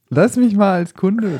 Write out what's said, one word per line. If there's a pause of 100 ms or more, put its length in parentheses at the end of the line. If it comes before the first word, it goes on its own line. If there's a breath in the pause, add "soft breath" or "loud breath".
Lass
mich
mal
als
Kunde,